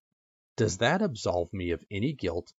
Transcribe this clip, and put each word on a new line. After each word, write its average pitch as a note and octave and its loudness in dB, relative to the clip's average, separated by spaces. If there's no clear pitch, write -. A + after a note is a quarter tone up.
Does F#2 2
that C3+ 2
absolve G#2+ -2
me F2+ -2
of D#2+ -2
any G#2+ -2
guilt F2 -4